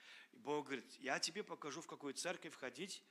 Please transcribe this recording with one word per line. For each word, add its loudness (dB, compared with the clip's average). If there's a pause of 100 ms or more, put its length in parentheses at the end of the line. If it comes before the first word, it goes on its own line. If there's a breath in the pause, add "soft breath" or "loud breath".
(320 loud breath)
И -18
Бог 2
говорит: 0
«Я 4
тебе 2
покажу, -4
в -6
какую -2
церковь 0
ходить. -2